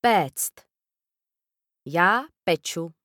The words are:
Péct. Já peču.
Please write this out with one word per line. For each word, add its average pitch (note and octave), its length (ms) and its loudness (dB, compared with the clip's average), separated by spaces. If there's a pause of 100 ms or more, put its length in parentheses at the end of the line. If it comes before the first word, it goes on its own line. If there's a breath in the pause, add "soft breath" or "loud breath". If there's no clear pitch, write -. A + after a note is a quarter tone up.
Péct. F#3+ 520 0 (1300)
Já F3+ 340 2 (220)
peču. E3 500 -4 (120)